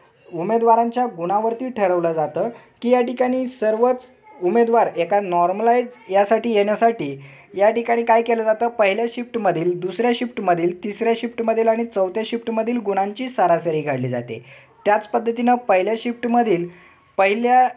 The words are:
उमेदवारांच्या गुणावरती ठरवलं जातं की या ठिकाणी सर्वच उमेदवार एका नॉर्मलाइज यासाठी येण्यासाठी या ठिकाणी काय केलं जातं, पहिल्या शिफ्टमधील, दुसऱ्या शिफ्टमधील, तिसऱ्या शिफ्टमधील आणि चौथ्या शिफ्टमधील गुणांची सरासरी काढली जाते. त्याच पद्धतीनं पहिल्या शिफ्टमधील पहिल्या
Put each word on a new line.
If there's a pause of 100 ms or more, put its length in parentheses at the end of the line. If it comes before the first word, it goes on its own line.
(340)
उमेदवारांच्या
गुणावरती
ठरवलं
जातं (340)
की
या
ठिकाणी
सर्वच (420)
उमेदवार
एका
नॉर्मलाइज (240)
यासाठी
येण्यासाठी (340)
या
ठिकाणी
काय
केलं
जातं,
पहिल्या
शिफ्टमधील,
दुसऱ्या
शिफ्टमधील,
तिसऱ्या
शिफ्टमधील
आणि
चौथ्या
शिफ्टमधील
गुणांची
सरासरी
काढली
जाते. (400)
त्याच
पद्धतीनं
पहिल्या
शिफ्टमधील (480)
पहिल्या